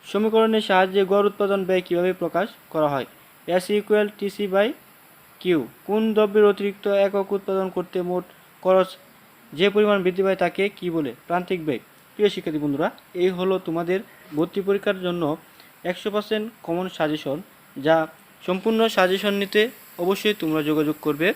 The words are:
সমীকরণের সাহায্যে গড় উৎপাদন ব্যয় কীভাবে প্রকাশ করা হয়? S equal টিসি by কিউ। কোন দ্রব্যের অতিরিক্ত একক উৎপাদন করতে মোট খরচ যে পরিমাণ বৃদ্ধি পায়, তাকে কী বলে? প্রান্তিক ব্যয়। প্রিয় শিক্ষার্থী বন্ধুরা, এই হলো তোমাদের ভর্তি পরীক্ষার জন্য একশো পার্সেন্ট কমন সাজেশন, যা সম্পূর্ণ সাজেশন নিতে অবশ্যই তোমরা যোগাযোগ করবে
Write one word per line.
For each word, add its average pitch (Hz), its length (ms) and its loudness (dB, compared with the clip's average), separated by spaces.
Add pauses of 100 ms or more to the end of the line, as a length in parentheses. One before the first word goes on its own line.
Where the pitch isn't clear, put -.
সমীকরণের 220 640 2
সাহায্যে 190 420 4
গড় 202 200 4
উৎপাদন 202 360 0
ব্যয় 185 200 0
কীভাবে 175 240 0 (100)
প্রকাশ 170 260 -2 (260)
করা 156 200 2
হয়? 131 140 -4 (540)
S 180 40 -12 (120)
equal 208 300 2 (100)
টিসি 202 360 -6
by 202 140 4 (760)
কিউ। 175 180 2 (280)
কোন 214 140 0 (140)
দ্রব্যের 214 360 4
অতিরিক্ত 202 340 -4 (200)
একক 196 220 -2 (100)
উৎপাদন 190 380 -2
করতে 180 220 -4 (120)
মোট 180 160 -2 (380)
খরচ 185 260 4 (640)
যে 170 200 2
পরিমাণ 208 300 4
বৃদ্ধি 185 220 0
পায়, 190 180 0
তাকে 175 200 -2 (140)
কী 180 180 -8
বলে? 143 160 -2 (160)
প্রান্তিক 180 400 -2
ব্যয়। 120 140 -2 (340)
প্রিয় 208 180 2
শিক্ষার্থী 156 300 -4
বন্ধুরা, 147 240 0 (360)
এই 185 140 4
হলো 185 180 0 (120)
তোমাদের 170 320 -2 (380)
ভর্তি 170 300 -2
পরীক্ষার 196 380 -2
জন্য 175 180 -2 (680)
একশো 180 240 -6
পার্সেন্ট 214 320 -4 (200)
কমন 175 200 -4 (120)
সাজেশন, 151 400 -2 (380)
যা 151 200 2 (520)
সম্পূর্ণ 202 320 0 (160)
সাজেশন 190 460 2
নিতে 202 200 0 (420)
অবশ্যই 202 380 0
তোমরা 156 280 0
যোগাযোগ 151 260 0 (100)
করবে 151 300 0